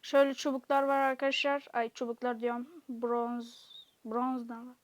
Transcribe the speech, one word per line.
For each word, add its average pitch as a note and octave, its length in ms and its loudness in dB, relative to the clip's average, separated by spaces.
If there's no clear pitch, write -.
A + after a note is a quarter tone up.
Şöyle C#4 320 4
çubuklar C#4 500 0
var C#4 160 2
arkadaşlar. C4+ 720 0
Ay, A#3 160 0
çubuklar A#3+ 500 -4
diyorum. B3 500 -4
Bronz. A#3+ 960 -4
Bronz A#3+ 440 -2
ne A#3 60 -10
lan? B3 280 -16